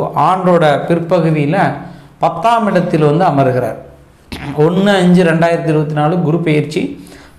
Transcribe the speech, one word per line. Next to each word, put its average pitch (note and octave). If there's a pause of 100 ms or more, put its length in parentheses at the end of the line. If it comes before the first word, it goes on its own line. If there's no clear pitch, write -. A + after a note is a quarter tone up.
ஆண்டோட D#3+
பிற்பகுதியில D#3+ (460)
பத்தாம் A3
இடத்தில் E3
வந்து F3
அமர்கிறார். C3 (840)
ஒண்ணு F#3
அஞ்சு F3+
ரெண்டாயிரத்தி E3
இருபத்தி D3+
நாலு D3+
குரு D#3
பெயர்ச்சி. D3+ (320)